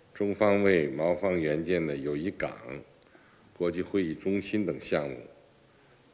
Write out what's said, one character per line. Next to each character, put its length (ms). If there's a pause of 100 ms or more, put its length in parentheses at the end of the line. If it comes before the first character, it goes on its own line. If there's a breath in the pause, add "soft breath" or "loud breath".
(140)
中 180
方 300
为 260
毛 260
方 240
援 240
建 240
的 80
友 220
谊 140
港、 260 (960 loud breath)
国 180
际 120
会 200
议 120
中 260
心 240
等 160
项 260
目， 120 (960 soft breath)